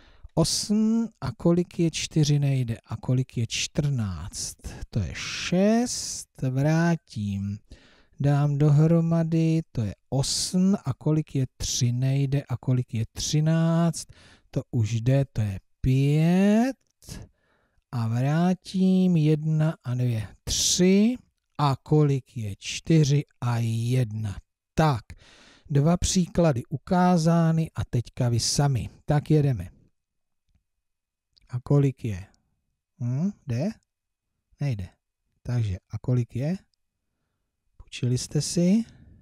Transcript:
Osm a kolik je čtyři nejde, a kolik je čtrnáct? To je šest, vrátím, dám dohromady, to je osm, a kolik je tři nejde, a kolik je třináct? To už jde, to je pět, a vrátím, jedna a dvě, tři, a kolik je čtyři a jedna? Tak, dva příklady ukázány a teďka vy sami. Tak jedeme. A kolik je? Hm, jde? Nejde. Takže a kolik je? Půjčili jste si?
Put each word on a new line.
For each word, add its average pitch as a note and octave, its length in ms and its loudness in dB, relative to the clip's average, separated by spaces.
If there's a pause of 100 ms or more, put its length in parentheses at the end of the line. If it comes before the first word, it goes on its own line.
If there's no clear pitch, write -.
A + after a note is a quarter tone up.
(340)
Osm A3 760 0 (120)
a A#2+ 100 -6
kolik F3 480 -2
je E3 120 0
čtyři D3 480 0
nejde, C3 460 -2
a G#2+ 120 -10
kolik C3 400 -2
je A2+ 100 -2
čtrnáct? G#2+ 1080 -6 (320)
To - 100 -4
je D#2 160 -6
šest, - 1120 -2 (200)
vrátím, B2+ 1120 -2 (600)
dám C#3+ 380 2
dohromady, D#3+ 1040 4 (100)
to A#2+ 100 -4
je G#2 140 -4 (140)
osm, F#3 640 0 (100)
a B2+ 80 -2
kolik D3+ 420 -2
je C3 120 0 (100)
tři - 340 -2
nejde, C3+ 580 0
a B2 80 -4
kolik B2+ 360 -2
je A2 200 -4
třináct? E3 920 0 (440)
To C3+ 100 -4 (100)
už A2+ 220 -2
jde, C3 400 2
to - 80 -4
je G2+ 180 -4 (220)
pět, F3 920 2 (1160)
a A#2 160 -2
vrátím, F3+ 1120 2
jedna D#3 640 2
a B2 100 -4
dvě, A#2+ 340 -2 (160)
tři, G3+ 720 2 (420)
a C#3 260 2
kolik C#3+ 540 2
je G#2 220 -8
čtyři D3 640 2 (180)
a A#2+ 160 -2
jedna? A2+ 840 -2 (340)
Tak, D3+ 280 2 (680)
dva D3+ 280 2
příklady E3 680 0
ukázány E3 1080 2
a G2+ 100 -4
teďka - 440 -2
vy A#2 100 0
sami. C3 500 0 (160)
Tak D3 260 0
jedeme. C#3 380 2 (1800)
A B2 100 -8
kolik C#3 460 0
je? G2 200 -8 (720)
Hm, C3+ 320 -4 (160)
jde? C3+ 220 -4 (920)
Nejde. A2+ 300 -4 (540)
Takže A2 340 -2 (120)
a A2 100 -10
kolik B2 360 -2
je? D3+ 220 -4 (1200)
Půjčili - 400 -6
jste - 240 -4
si? F#3 440 0 (360)